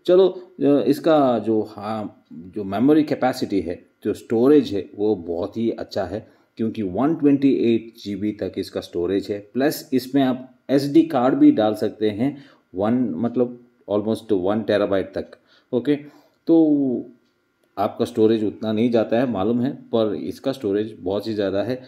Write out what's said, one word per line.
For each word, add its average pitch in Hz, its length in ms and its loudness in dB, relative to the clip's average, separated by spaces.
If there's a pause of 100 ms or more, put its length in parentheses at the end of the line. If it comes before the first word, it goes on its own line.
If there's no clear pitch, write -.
चलो, 185 220 6
अ, 143 600 0
इसका 151 300 2 (220)
जो, 107 220 0
हाँ, 104 720 -10
जो 90 300 -12
मेमोरी 127 400 2
कैपेसिटी 127 580 -2
है, 85 140 -6 (280)
जो 104 100 -2
स्टोरेज 120 600 2
है, 95 220 -6
वो 104 200 0
बहुत 87 420 -6
ही 113 120 -2
अच्छा - 340 -6
है, 95 240 -10 (300)
क्योंकि 110 240 -4
वन 107 340 -2
ट्वेंटी 139 360 4 (140)
एट 113 280 0 (100)
जीबी 101 280 -6
तक 95 260 -8
इसका 95 240 -6
स्टोरेज 92 500 -2
है। 101 80 -6 (140)
प्लस 143 400 -2
इसमें 135 300 0
आप 127 260 -2 (200)
एसडी 143 340 4
कार्ड 135 320 0
भी 147 160 8
डाल 107 240 2
सकते 107 340 -2
हैं, 120 260 -2 (400)
वन, 110 240 0 (160)
मतलब 120 440 -2 (320)
almost 104 400 -2
वन 101 320 0
टेराबाइट 98 500 0
तक। - 240 -10 (360)
ओके, 127 220 0 (520)
तो 147 600 2 (680)
आपका 107 280 -2
स्टोरेज 107 380 2
उतना 107 280 -4
नहीं 113 200 0
जाता 113 280 2
है 127 120 0
मालूम 110 300 -2
है, 135 100 -2
पर 110 440 -2
इसका - 360 -6
स्टोरेज 107 480 -4
बहुत 101 280 -4
ही 113 60 -4
ज़्यादा 101 300 -2
है, 127 240 -6